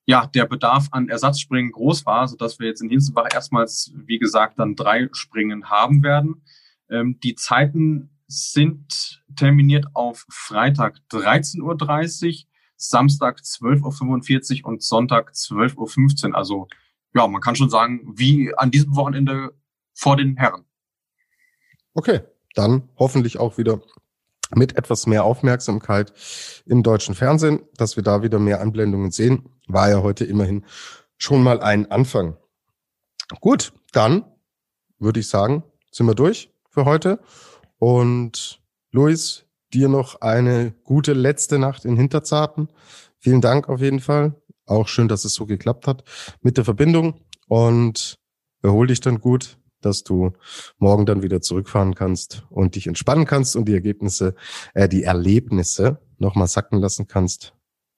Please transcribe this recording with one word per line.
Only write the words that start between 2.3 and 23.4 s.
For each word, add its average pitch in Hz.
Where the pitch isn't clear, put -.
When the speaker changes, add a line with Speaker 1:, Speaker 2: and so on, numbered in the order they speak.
Speaker 1:
wir 113
jetzt 110
in 110
Hinzenbach 120
erstmals, -
wie 113
gesagt, 110
dann 107
drei 113
Springen 104
haben 123
werden. 147
Ähm, 120
die 123
Zeiten 147
sind -
terminiert 143
auf 120
Freitag 117
dreizehn 127
Uhr 160
dreißig, 160
Samstag 139
zwölf 139
Uhr 143
fünfundvierzig 131
und 113
Sonntag 120
zwölf 120
Uhr 113
fünfzehn. 139
Also, 98
ja, 120
man 98
kann 120
schon 135
sagen, 120
wie 131
an 131
diesem 147
Wochenende 135
vor 139
den 135
Herren. 104
Speaker 2:
Okay, 160
dann 117
hoffentlich 131
auch 117